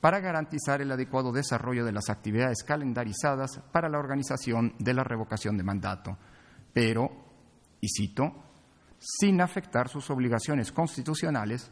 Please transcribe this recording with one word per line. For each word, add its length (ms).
para 180
garantizar 640
el 80
adecuado 400
desarrollo 540
de 80
las 180
actividades 540
calendarizadas 960
para 180
la 100
organización 840
de 120
la 120
revocación 520
de 60
mandato, 560
pero, 380
y 80
cito, 440
"sin 420
afectar 480
sus 220
obligaciones 600
constitucionales 1000